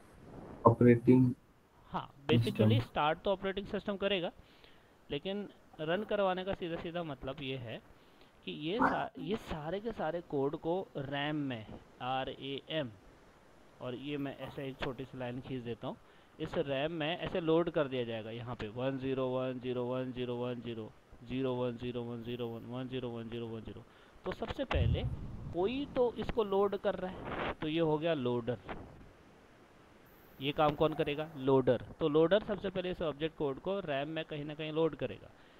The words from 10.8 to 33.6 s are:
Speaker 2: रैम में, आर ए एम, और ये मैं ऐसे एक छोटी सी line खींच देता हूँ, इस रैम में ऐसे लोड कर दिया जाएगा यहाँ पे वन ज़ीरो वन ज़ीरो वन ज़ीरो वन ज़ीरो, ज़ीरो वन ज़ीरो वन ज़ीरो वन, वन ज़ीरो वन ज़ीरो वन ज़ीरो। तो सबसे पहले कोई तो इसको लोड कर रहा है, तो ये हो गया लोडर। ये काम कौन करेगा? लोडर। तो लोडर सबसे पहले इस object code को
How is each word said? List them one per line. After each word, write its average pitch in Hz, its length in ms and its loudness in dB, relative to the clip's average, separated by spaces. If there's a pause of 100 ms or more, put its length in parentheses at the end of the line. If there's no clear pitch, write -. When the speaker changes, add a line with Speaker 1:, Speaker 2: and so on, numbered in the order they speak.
Speaker 2:
रैम 143 380 -2
में, 131 320 -4 (360)
आर 131 260 -2
ए 135 320 -8 (100)
एम, 151 200 -2 (880)
और 127 160 -6
ये 143 200 -4
मैं 135 220 -4
ऐसे 135 280 -8
एक 131 100 -8
छोटी 131 280 -6
सी 127 140 -14
line 123 220 -6
खींच 127 220 -6
देता 117 240 -6
हूँ, 180 100 -8 (420)
इस 156 180 -4
रैम 143 360 0
में 151 160 -2
ऐसे 175 320 -2
लोड 165 280 4
कर 160 180 2
दिया 127 160 0
जाएगा 113 280 -4
यहाँ 117 240 -6
पे 110 140 -6
वन 127 300 -2
ज़ीरो 131 300 0
वन 127 300 -2
ज़ीरो 123 260 0
वन 127 260 -2
ज़ीरो 123 260 -2
वन 123 240 -2
ज़ीरो, 113 300 -6 (320)
ज़ीरो 127 300 0
वन 123 240 0
ज़ीरो 120 260 -4
वन 117 200 -6
ज़ीरो 120 240 -4
वन, 113 200 -8
वन 127 200 -6
ज़ीरो 123 220 -4
वन 117 200 -6
ज़ीरो 117 180 -4
वन 113 140 -6
ज़ीरो। 107 220 -12 (420)
तो 185 60 -2
सबसे - 340 -4
पहले - 380 4 (500)
कोई 233 320 2 (100)
तो 247 200 6
इसको 214 280 0
लोड 202 340 4
कर 190 180 2
रहा 185 160 -4
है, - 420 -4
तो - 140 -4
ये 156 140 2
हो 156 160 6
गया 165 160 2
लोडर। 123 440 2 (1800)
ये 135 140 0
काम 151 220 6
कौन 156 180 4
करेगा? 151 360 -2 (100)
लोडर। 131 420 6 (180)
तो 165 100 2
लोडर 165 340 6
सबसे 202 260 -2
पहले 185 220 -2
इस 180 120 -6
object 151 340 -2
code 135 220 0
को 190 220 -2